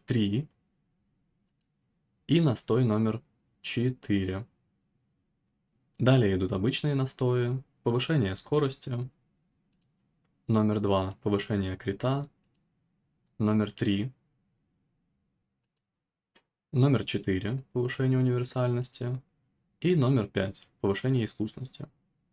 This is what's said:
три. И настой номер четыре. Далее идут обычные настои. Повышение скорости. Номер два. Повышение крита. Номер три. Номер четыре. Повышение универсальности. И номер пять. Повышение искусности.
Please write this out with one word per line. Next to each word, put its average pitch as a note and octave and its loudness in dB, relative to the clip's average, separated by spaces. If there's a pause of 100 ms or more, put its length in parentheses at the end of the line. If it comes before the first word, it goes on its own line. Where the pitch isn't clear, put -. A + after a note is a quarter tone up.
три. A2 0 (1800)
И E3+ 4
настой B2+ 2
номер A2 0 (400)
четыре. G2+ -2 (1500)
Далее A#2 4
идут F#2 0
обычные C3+ 0
настои. B2+ -2 (200)
Повышение A#2+ 0
скорости. C#3+ -2 (1500)
Номер G#2+ 2
два. F#2+ 0
Повышение G2 0
крита. C3 -4 (1120)
Номер G#2+ 2
три. G#2 -2 (2500)
Номер B2+ 4
четыре. G2+ -2 (100)
Повышение B2+ 0
универсальности. B2 -2 (640)
И F3+ 2
номер B2+ 4
пять. - -4 (140)
Повышение A2+ 0
искусности. - -8 (460)